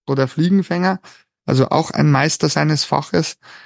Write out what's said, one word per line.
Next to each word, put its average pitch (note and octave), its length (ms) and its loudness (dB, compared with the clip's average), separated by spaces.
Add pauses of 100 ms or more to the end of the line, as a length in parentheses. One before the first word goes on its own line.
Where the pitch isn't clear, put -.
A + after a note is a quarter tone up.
oder C3+ 220 0
Fliegenfänger, F3+ 720 0 (460)
also B2+ 240 0
auch D#3 220 0
ein D3+ 200 2
Meister C#3+ 380 0
seines D3+ 340 0
Faches. - 560 -2 (260)